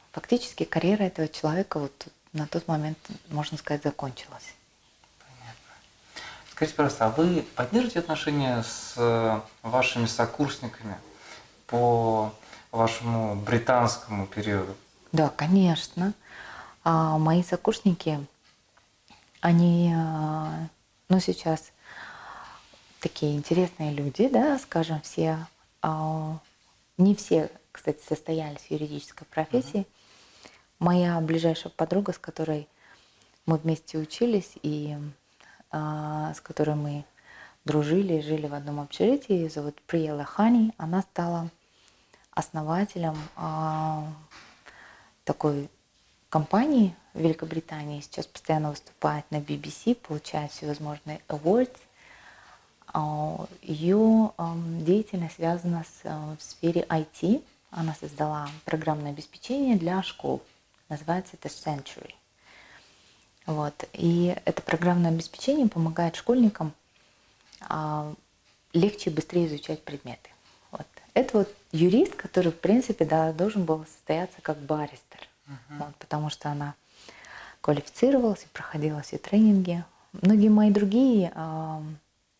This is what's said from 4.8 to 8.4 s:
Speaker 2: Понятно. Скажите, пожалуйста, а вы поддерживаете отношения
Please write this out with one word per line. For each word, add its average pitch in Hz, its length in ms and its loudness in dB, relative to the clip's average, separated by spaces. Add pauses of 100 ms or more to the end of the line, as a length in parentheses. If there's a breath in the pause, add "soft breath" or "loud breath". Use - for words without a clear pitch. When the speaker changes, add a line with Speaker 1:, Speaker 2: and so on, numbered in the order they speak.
Speaker 2:
Понятно. 120 540 -20 (760 loud breath)
Скажите, - 260 -4
пожалуйста, 143 300 2
а 110 40 4
вы 160 440 2
поддерживаете 208 460 0
отношения 143 640 0